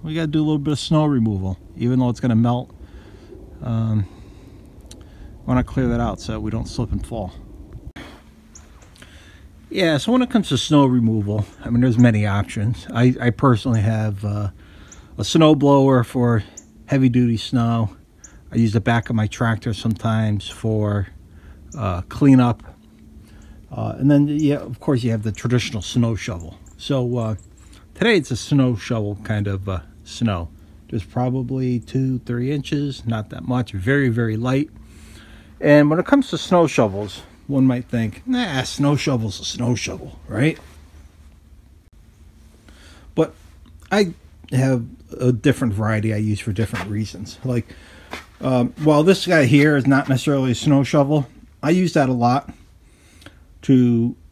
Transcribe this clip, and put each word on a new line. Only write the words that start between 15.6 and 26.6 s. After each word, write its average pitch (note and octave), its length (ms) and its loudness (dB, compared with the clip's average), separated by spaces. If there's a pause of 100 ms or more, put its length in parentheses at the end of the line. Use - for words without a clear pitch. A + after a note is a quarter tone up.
for A#2+ 400 0 (400)
heavy-duty B2 540 2
snow. A#2 580 -2 (560)
I - 40 -2
use A2+ 180 2
the A2 80 2
back A#2 260 0
of A#2+ 80 -2
my G#2+ 100 0
tractor A#2 460 -2
sometimes A2 720 -2
for, G#2 640 -2 (680)
uh, F#2 320 -4
cleanup. B2+ 520 4 (1120)
Uh, A2 240 -6
and C3+ 140 2
then, C#3+ 180 4
yeah, D3 280 0
of A#2+ 240 -12
course, C3 220 0
you A#2+ 100 0
have G#2+ 100 -2
the G#2+ 100 -4
traditional A#2 480 -2
snow A#2 340 0
shovel. F2 440 -10 (180)